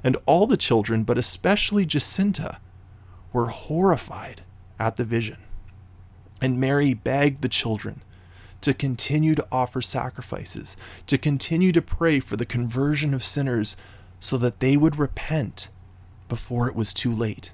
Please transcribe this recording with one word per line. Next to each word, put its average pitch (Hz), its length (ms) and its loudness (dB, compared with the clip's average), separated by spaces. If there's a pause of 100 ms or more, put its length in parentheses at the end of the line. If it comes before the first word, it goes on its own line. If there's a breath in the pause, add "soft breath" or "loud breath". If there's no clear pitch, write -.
and 131 220 4
all 180 220 6
the 220 100 2
children, 110 480 2
but 113 140 0
especially 196 680 2
Jacinta, - 720 0 (760 soft breath)
were 117 140 2
horrified - 920 -2 (380)
at 113 180 0
the 123 80 0
vision. 110 320 -2 (1040)
And 127 180 0
Mary 135 360 2
begged 139 480 0
the 123 80 -2
children 107 520 -4 (600 soft breath)
to 143 100 2
continue 147 640 2
to 147 180 -2
offer 127 300 -2
sacrifices, - 960 -4 (280 loud breath)
to 139 120 2
continue 165 540 2
to 160 100 4
pray 160 360 0
for - 200 -4
the 120 80 -4
conversion 139 680 0
of 131 100 -2
sinners 123 540 0 (420 loud breath)
so - 200 0
that 120 220 0
they 135 180 4
would 151 200 4
repent - 720 -4 (600)
before 120 380 -2
it 131 80 -4
was 107 200 -2
too 120 180 0
late. 110 420 -4